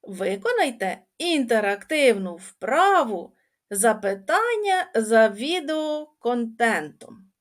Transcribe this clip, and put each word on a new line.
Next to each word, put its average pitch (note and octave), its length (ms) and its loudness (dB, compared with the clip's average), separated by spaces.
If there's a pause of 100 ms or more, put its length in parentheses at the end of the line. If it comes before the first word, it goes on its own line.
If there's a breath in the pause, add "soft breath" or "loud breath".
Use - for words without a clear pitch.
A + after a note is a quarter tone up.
Виконайте G3 1000 -4 (160)
інтерактивну A3+ 1160 0
вправу C4 1000 0 (340)
запитання D#4+ 1300 0
за A3 340 4
відеоконтентом. A#3+ 2000 -4